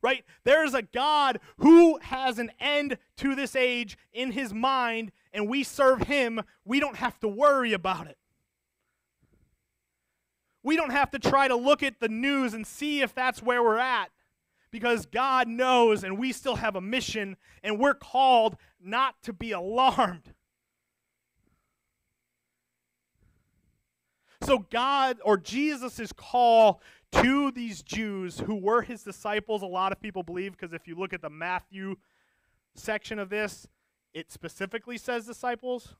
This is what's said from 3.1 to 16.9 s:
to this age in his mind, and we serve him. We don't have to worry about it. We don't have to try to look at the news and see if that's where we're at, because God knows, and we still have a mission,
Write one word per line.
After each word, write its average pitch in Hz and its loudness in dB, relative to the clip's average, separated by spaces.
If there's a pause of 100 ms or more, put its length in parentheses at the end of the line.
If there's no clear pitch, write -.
to 277 -2
this 269 -6
age 247 0 (160)
in 247 -6
his 233 -6
mind, 226 -2 (220)
and 208 -4
we 269 -2
serve 262 2
him. 233 -2 (200)
We 247 0
don't 277 -4
have 240 -6
to 226 -4
worry 247 2
about 180 -4
it. - -20 (2500)
We 294 0
don't 311 -2
have 269 0
to 269 -8
try 269 2
to 254 2
look 269 2
at 269 -4
the 226 -4
news 254 -2
and 220 -12
see 294 -6
if 247 -2
that's 254 -4
where 240 0
we're 220 4
at, 240 -2 (600)
because 226 -2
God 254 0
knows, 233 2
and 190 -8
we 254 -4
still 240 -6
have 226 -4
a 185 -6
mission, 208 -6 (260)